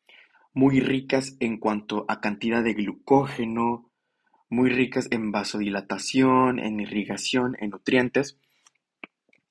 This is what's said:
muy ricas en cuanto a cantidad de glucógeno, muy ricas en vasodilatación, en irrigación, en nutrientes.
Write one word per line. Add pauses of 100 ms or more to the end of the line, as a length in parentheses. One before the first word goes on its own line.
(540)
muy
ricas
en
cuanto
a
cantidad
de
glucógeno, (580)
muy
ricas
en
vasodilatación,
en
irrigación,
en
nutrientes. (1120)